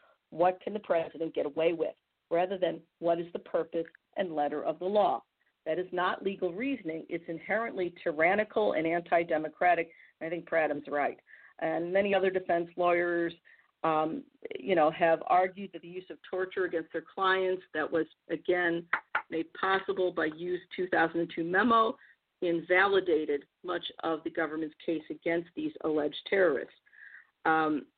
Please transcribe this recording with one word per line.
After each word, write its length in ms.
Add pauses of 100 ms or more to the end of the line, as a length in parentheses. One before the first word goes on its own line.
(320)
what 300
can 120
the 60
president 540
get 120
away 280
with, 220 (340)
rather 280
than 240 (180)
what 200
is 120
the 80
purpose 480 (300)
and 180
letter 280
of 160
the 60
law. 360 (440)
That 140
is 140
not 300
legal 280
reasoning. 560
It's 220
inherently 640 (100)
tyrannical 720
and 120
anti-democratic." 1080 (260)
I 100
think 200
Pradhan's 380
right. 320 (400)
And 340
many 200
other 160
defense 460
lawyers, 580 (500)
um, 400 (360)
you 160
know, 140
have 380
argued 460
that 80
the 60
use 220
of 140
torture 420
against 260
their 100
clients 640 (100)
that 160
was, 180 (220)
again, 560 (440)
made 240
possible 580
by 140
Yoo's 360 (140)
two 120
thousand 340
and 80
two 160
memo 520 (440)
invalidated 1040 (180)
much 260 (140)
of 200
the 60
government's 460 (100)
case 240
against 460
these 160 (100)
alleged 480
terrorists. 460 (720)
Um, 400 (120)